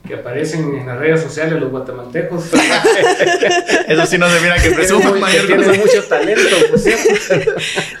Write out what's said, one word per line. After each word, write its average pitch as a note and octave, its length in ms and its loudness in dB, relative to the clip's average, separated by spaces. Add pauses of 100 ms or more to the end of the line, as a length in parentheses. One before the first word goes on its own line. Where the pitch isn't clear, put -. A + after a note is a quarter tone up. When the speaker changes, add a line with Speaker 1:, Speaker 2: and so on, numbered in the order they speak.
Speaker 1:
que C3+ 80 -10
aparecen D3 640 -6
en B2 80 -10
las B2 100 -8
redes D#3+ 240 0
sociales, D#3 400 -4
los C3 100 -4
guatemaltecos. C3 800 -8
<laughs> F4 1400 0
Speaker 2:
Eso E3 180 2
sí F3+ 120 -2
no F3 100 2
se E3+ 120 2
mira F3 220 2
que E3 80 2
presuman F#3 320 2
Speaker 1:
Tienen G3+ 120 2
mu-, G3 120 0
Speaker 2:
mayor G3 200 2
Speaker 1:
tienen G3 200 2
Speaker 2:
cosa. G3 140 4
Speaker 1:
mucho G#3+ 280 4
talento, F3+ 480 2 (140)
por - 80 4
cierto. - 720 0 (500)